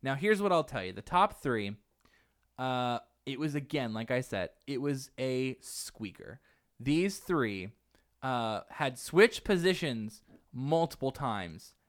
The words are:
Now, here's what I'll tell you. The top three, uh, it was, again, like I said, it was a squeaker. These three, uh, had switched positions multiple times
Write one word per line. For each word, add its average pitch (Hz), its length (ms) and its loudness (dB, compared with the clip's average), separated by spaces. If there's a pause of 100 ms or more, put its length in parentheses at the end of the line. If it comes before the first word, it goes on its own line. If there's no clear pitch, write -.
Now, 135 140 0
here's 202 260 4
what 202 100 4
I'll 160 120 4
tell 104 200 -4
you. 92 80 -6
The 98 80 -10
top - 400 2
three, 110 360 0 (800)
uh, 123 400 0 (260)
it 139 140 -6
was, 151 160 -2
again, 135 400 -2
like 110 160 -4
I 127 100 2
said, 98 300 -2 (160)
it 135 160 -4
was 139 360 -2
a 131 420 -2
squeaker. - 800 -12 (400)
These 165 380 2
three, 107 520 0 (520)
uh, 117 480 -2
had 131 280 -4
switched 208 460 4
positions 165 760 0 (300)
multiple 143 580 0
times 101 640 -6 (140)